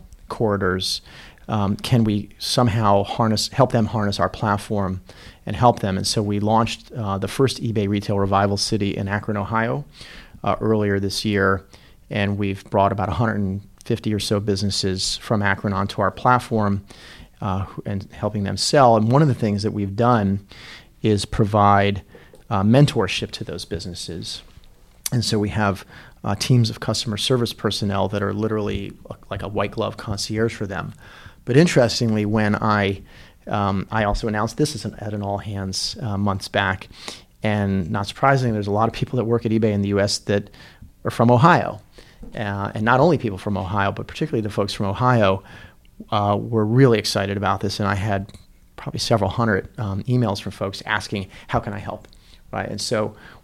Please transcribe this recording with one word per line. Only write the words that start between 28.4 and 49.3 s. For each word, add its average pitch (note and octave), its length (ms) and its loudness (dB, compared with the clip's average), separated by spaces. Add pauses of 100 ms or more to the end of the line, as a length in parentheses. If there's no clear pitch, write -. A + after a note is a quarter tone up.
uh, - 60 -12 (160)
like G2+ 100 -6
a F#2+ 60 -8
white G#2 240 -4
glove G#2 260 -4
concierge A2 560 -4
for G#2 140 -8
them. F#2 260 -8 (520)
But B2 120 4
interestingly, A#2 680 4
when G#2 300 2
I, G2+ 460 0 (460)
um, G2 440 0
I A2 120 0
also G#2 240 0
announced G#2+ 300 -2
this D3 180 0
as G#2+ 100 -10
an, G#2 140 -8
at G#2 140 -8
an G#2 100 -6
all G2+ 160 -4
hands, G2 640 -6
uh, G#2 160 -4
months G2 300 -2
back, F#2+ 420 -2 (520)
and G2 480 0
not G#2 160 -2
surprisingly, C3 480 2
there's G#2 140 -2
a G2+ 40 -2
lot A2 160 2
of A#2 60 -4
people - 240 -4
that A2 80 0
work A#2 200 0
at A2 60 0
eBay A2 200 2
in G2+ 100 0
the G2 80 0
U G2+ 100 2
S G2+ 200 0
that G#2 320 -2 (540)
are A#2+ 60 -2
from A#2+ 200 4
Ohio. C3 500 4 (540)
Uh, G2+ 400 -4
and G#2+ 80 -2
not B2 160 4
only D3+ 180 6
people G2+ 200 -4
from G2+ 200 -4
Ohio, G2 340 0
but G#2 140 -8
particularly C#3+ 360 -4
the G#2 80 -4
folks G2+ 240 -2
from G#2+ 120 -4
Ohio, G2+ 560 2 (720)
uh, G2+ 280 2
were A2+ 260 0
really A#2 340 6
excited G2+ 380 -2
about G2 240 0
this. G2+ 180 -4
And G#2 80 0
I G2+ 80 0
had G2 360 -2 (440)
probably - 240 -10
several G2+ 300 2
hundred, G#2+ 400 0 (100)